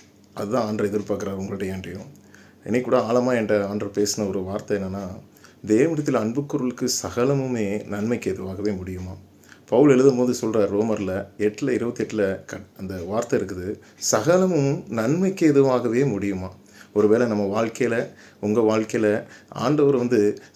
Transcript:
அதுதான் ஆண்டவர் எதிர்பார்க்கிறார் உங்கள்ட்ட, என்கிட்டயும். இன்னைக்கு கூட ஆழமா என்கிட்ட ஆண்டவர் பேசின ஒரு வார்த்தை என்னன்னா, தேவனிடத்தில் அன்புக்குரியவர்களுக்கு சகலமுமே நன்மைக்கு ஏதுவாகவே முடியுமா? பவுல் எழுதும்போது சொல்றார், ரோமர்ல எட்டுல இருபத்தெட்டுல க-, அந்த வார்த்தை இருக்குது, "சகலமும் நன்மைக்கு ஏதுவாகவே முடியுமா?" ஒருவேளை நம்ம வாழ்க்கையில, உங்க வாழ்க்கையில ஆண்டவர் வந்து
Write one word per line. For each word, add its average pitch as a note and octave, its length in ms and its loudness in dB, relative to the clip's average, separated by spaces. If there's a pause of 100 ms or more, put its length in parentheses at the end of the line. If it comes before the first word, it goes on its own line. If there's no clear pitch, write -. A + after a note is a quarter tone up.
(340)
அதுதான் A2 320 -4
ஆண்டவர் G#2 340 -2
எதிர்பார்க்கிறார் G2 400 -6
உங்கள்ட்ட, G2 300 -6
என்கிட்டயும். F#2 360 -10 (580)
இன்னைக்கு A#2 260 0
கூட B2+ 100 4
ஆழமா B2 360 2
என்கிட்ட G#2+ 280 2
ஆண்டவர் G2+ 300 -6
பேசின G#2 340 0
ஒரு F#2+ 140 -4
வார்த்தை G2+ 340 -4
என்னன்னா, F#2+ 300 -6 (600)
தேவனிடத்தில் C#3+ 500 2
அன்புக்குரியவர்களுக்கு B2+ 720 -2 (140)
சகலமுமே A#2+ 840 -2
நன்மைக்கு G#2 440 -2
ஏதுவாகவே F#2+ 400 -4
முடியுமா? F#2 460 -8 (520)
பவுல் C3 320 6
எழுதும்போது B2 400 4
சொல்றார், G#2+ 320 0
ரோமர்ல G2+ 540 -2 (120)
எட்டுல G#2+ 320 -2
இருபத்தெட்டுல A2 720 -2
க-, - 160 -12 (180)
அந்த F#2 280 -10
வார்த்தை A2 340 -2
இருக்குது, F#2+ 380 -8 (200)
"சகலமும் D3 880 2
நன்மைக்கு E3 580 0
ஏதுவாகவே C3 580 4
முடியுமா?" G2 480 -2 (420)
ஒருவேளை G#2+ 320 4
நம்ம G#2 360 0
வாழ்க்கையில, A2+ 460 -2 (320)
உங்க G#2+ 200 0
வாழ்க்கையில A2 640 2 (260)
ஆண்டவர் C#3+ 480 2
வந்து A2+ 460 2 (140)